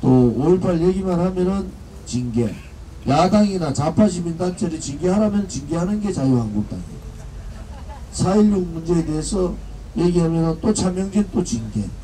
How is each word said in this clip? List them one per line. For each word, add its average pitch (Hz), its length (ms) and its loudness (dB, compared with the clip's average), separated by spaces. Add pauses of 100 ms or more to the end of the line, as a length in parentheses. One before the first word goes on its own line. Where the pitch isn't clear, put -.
또 127 340 6
오일팔 170 460 4
얘기만 185 400 2
하면은 185 500 0 (360)
징계. 120 480 -2 (520)
야당이나 180 640 4
좌파 160 360 2
시민단체를 175 720 -4
징계하라면 196 640 0
징계하는 170 540 -4
게 202 100 -2
자유한국당이에요. 107 840 -2 (1160)
사일육 196 560 4
문제에 165 360 0
대해서 156 500 -2 (420)
얘기하면은 165 680 2
또 220 100 2
차명진 196 600 0
또 180 120 0
징계. 113 400 -4 (200)